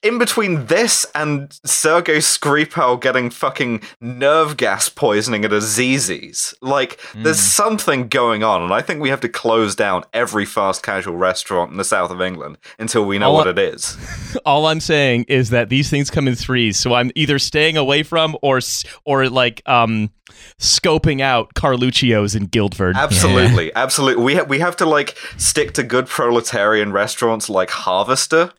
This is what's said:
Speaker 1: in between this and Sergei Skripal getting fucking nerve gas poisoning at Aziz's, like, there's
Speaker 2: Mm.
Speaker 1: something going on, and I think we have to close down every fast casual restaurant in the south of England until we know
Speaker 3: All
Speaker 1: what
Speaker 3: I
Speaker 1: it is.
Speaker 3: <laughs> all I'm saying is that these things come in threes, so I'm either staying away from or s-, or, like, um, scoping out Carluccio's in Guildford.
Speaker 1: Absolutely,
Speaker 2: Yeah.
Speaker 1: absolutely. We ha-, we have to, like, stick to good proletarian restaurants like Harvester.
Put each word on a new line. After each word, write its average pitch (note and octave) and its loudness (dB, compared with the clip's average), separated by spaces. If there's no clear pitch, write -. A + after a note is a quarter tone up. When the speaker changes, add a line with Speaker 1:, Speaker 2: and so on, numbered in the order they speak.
Speaker 1:
in A3+ 2
between G3+ 0
this G3+ 2
and D3 -4
Sergei D#3+ 2
Skripal D3 0
getting B2+ 0
fucking B2+ -4
nerve C#3 0
gas G2 -2
poisoning A2 0
at G#2+ 0
Aziz's, A2 -2
like, C3 -2
there's D3+ 0
Speaker 2:
Mm. - 2
Speaker 1:
something G3+ 0
going A#2 0
on, G2 2
and F2+ -2
I A2 2
think D3+ -6
we C#3+ 0
have C3 0
to B2 -2
close A2+ 0
down F#2+ -2
every G#2+ -2
fast G2 -4
casual F#2+ -6
restaurant F2+ -2
in F2 -10
the G2 -4
south F2+ 0
of F2+ -4
England D#2+ -8
until A2 0
we G2 -2
know G#2+ 4
Speaker 3:
All D3 4
Speaker 1:
what D#3 4
Speaker 3:
I - 0
Speaker 1:
it F2 -2
is. F2 -4
Speaker 3:
<laughs> - -4
all D3+ 2
I'm D#3+ 0
saying C3+ 0
is B2+ 0
that A#2 0
these C3+ 0
things C#3+ -2
come C#3+ 0
in B2 0
threes, A#2 0
so A#2+ 2
I'm B2 2
either D3 0
staying D#3 0
away C#3+ 2
from D#3+ -2
or C3+ 2
s-, - -6
or, C3+ 2
like, B2 0
um, A2+ 2
scoping D#3 2
out B2+ 0
Carluccio's B2 2
in G2+ -2
Guildford. F#2+ 0
Speaker 1:
Absolutely, A#2 4
Speaker 2:
Yeah. D#2+ -8
Speaker 1:
absolutely. B2+ 0
We C3+ 2
ha-, F3 2
we C#3 -2
have F3 -2
to, F3+ 0
like, D3+ 0
stick - 0
to - -2
good B2 0
proletarian A2 0
restaurants G#2+ 0
like F#2 0
Harvester. C3 0